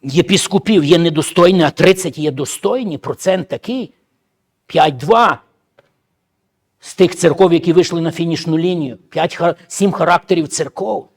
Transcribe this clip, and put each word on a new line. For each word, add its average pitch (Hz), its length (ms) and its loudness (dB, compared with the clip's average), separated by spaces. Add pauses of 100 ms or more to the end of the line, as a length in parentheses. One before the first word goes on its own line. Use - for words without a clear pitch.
єпіскопів 185 800 0
є 160 140 4
недостойні, 170 640 2
а 151 80 2
тридцять 180 480 0
є 151 140 -2
достойні. 190 680 -6
Процент 180 500 -4
такий. 220 460 -8 (720)
П'ять-два 156 760 0 (1400)
з - 160 -20
тих 185 200 2
церков, 170 380 4
які 165 200 2
вийшли 170 280 2
на 165 100 -2
фінішну 160 460 -4
лінію. 165 400 -4 (120)
П'ять 160 260 -4
ха-, 170 200 -2 (120)
сім 196 240 0
характерів 170 560 0
церков. 175 680 -6